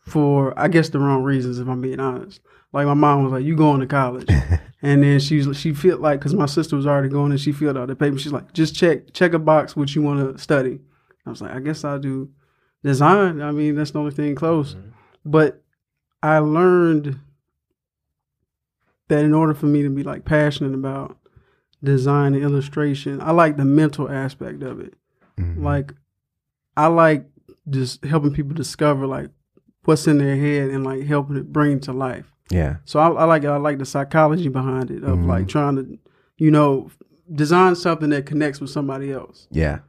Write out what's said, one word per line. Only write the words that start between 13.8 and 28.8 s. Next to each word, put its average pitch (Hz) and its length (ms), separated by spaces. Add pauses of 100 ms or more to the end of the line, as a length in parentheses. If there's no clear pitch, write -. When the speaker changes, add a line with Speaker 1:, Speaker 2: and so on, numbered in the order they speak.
Speaker 1:
the 151 80
only 147 100
thing 147 240
close." 160 400
Speaker 3:
Mm-hmm. 95 140 (360)
Speaker 1:
But 151 380 (580)
I 156 180
learned 156 840 (1900)
that 151 160
in 151 100
order 156 200
for 147 120
me 147 160
to 143 80
be, 139 120
like, 143 220
passionate 147 500
about 135 420 (680)
design 139 500
and 139 80
illustration, 143 800
I 160 120
like 160 240
the 139 80
mental 143 460
aspect 139 520
of 127 180
it. - 140 (440)
Speaker 2:
Mm-hmm. 87 260
Speaker 1:
Like, 143 300 (840)
I 151 100
like 160 400 (420)
just 131 360
helping 147 280
people 143 220
discover, 143 520